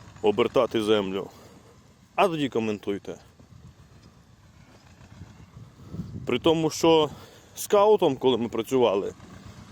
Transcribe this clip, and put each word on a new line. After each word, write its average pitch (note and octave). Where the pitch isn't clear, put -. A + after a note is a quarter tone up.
обертати A2+
землю. G2+
А G3
тоді D3+
коментуйте. G#2
При B2
тому, D#3+
що D#3+
скаутом, G3+
коли B2+
ми A2+
працювали, G#2+